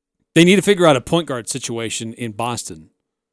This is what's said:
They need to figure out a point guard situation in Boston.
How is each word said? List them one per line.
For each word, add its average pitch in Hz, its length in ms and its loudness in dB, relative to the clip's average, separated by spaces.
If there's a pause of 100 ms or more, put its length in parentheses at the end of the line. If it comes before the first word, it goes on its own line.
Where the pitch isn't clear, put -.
(360)
They 165 80 8
need 180 100 6
to 190 80 4
figure 175 240 2
out 151 80 6
a 123 60 0
point 165 260 -2
guard 123 220 -8
situation 117 640 -8
in 120 180 -10
Boston. 104 600 -8 (420)